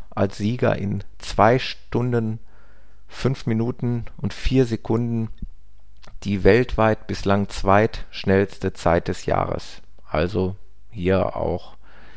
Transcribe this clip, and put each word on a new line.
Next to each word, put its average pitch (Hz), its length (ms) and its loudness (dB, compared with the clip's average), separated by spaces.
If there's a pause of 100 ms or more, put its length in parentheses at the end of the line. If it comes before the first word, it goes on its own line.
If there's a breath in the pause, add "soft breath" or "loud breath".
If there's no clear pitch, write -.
als - 280 -2
Sieger 110 380 2
in 101 280 -2 (160)
zwei 113 400 4
Stunden, 117 800 -2 (680 soft breath)
fünf - 380 -2
Minuten 120 600 0 (120)
und 107 160 -2
vier 131 320 4
Sekunden 117 640 0 (920)
die 98 200 0
weltweit 110 640 4
bislang 101 400 2
zweitschnellste 98 1300 2
Zeit 87 340 2
des - 180 -4
Jahres. - 560 -2 (280)
Also 92 460 0 (340)
hier 92 460 2
auch - 420 -4 (400 soft breath)